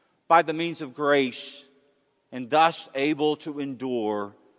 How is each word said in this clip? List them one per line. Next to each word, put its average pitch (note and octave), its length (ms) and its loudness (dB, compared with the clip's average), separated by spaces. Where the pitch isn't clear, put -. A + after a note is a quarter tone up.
by E3 140 6
the D#3 100 -4
means D#3+ 300 -6
of C3 120 -10
grace C#3+ 760 0
and B2+ 160 -12
thus D#3+ 460 2
able D3 420 0
to D3 240 -10
endure A2+ 760 -4